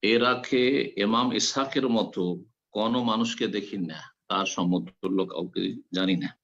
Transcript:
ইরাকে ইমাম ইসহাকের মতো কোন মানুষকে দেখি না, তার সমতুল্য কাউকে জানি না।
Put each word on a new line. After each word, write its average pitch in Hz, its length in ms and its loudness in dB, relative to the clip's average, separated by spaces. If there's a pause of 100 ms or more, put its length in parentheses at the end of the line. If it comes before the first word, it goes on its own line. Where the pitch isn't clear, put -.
ইরাকে 120 600 4 (340)
ইমাম 113 360 2
ইসহাকের 135 560 0
মতো 107 340 0 (480)
কোন 110 220 0 (100)
মানুষকে 113 460 0
দেখি 101 300 -4
না, 80 200 -6 (300)
তার 95 180 0
সমতুল্য 92 800 -2
কাউকে 90 360 -6 (300)
জানি 92 240 2
না। - 140 -2 (140)